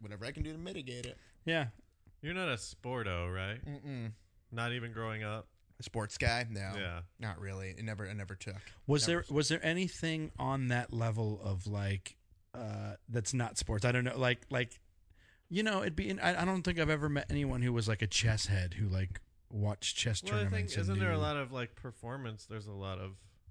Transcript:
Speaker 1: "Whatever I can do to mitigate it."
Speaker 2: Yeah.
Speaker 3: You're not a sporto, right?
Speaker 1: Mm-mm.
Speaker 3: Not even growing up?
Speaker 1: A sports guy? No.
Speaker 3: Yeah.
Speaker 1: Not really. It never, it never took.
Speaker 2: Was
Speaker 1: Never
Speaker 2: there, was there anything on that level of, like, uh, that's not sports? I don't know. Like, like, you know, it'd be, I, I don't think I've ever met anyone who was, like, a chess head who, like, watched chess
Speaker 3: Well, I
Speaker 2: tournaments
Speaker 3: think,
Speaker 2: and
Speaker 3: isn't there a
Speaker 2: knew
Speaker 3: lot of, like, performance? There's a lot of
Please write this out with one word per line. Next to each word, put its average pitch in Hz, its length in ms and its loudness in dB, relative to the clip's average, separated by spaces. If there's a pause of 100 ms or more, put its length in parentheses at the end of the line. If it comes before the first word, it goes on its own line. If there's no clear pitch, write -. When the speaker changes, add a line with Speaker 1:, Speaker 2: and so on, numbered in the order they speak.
Speaker 1:
"Whatever 104 240 -10
I 139 60 -6
can 151 120 -4
do 156 80 -4
to 156 60 -10
mitigate 131 480 -8
it." - 120 -12 (280)
Speaker 2:
Yeah. 160 220 2 (540)
Speaker 3:
You're 165 120 -6
not 180 160 0
a 123 60 0
sporto, 98 760 -2
right? 98 320 -4
Speaker 1:
Mm-mm. 135 460 -6 (400)
Speaker 3:
Not 117 220 -2
even 117 180 -4
growing 110 320 -4
up? 107 240 -4 (320)
Speaker 1:
A - 40 -12
sports 107 340 -4
guy? 120 340 4
No. 104 80 -4 (180)
Speaker 3:
Yeah. 87 220 -2 (200)
Speaker 1:
Not 104 200 -6
really. 95 300 -6
It 107 160 -8
never, 107 200 -6
it 95 100 -8
never 98 200 -6
took. 101 260 -10 (240)
Speaker 2:
Was 143 220 6
Speaker 1:
Never 170 220 4
Speaker 2:
there, 147 60 -2
was 147 120 6
there 160 180 2
anything 160 720 0
on 131 300 2
that 123 240 2
level 113 500 0
of, 95 260 0
like, 101 500 -2 (360)
uh, 104 420 -6 (120)
that's 113 260 -2
not 120 240 0
sports? 110 280 0
I 120 80 6
don't 123 100 4
know. 123 160 0
Like, 123 300 4
like, 123 320 0 (680)
you 190 160 2
know, 208 200 4
it'd 170 120 0
be, 190 240 0
I, 175 220 4
I - 40 4
don't 185 180 2
think 170 160 2
I've 151 100 6
ever 151 180 4
met 143 220 2
anyone 135 320 2
who 123 100 4
was, 113 160 4
like, 110 140 2
a 107 60 4
chess 110 400 4
head 92 260 2
who, 104 160 2
like, 92 320 0 (280)
watched 104 480 0
chess 107 260 0
Speaker 3:
Well, 98 100 -2
I 104 100 2
Speaker 2:
tournaments 92 320 0
Speaker 3:
think, 98 120 2
Speaker 2:
and 98 40 2
Speaker 3:
isn't 98 80 2
there 92 120 4
a - 40 4
Speaker 2:
knew - 60 2
Speaker 3:
lot 151 160 2
of, 131 140 -4
like, 123 240 -4
performance? 120 680 -8
There's 107 220 -8
a 107 40 -10
lot 95 280 -6
of 95 140 -8 (380)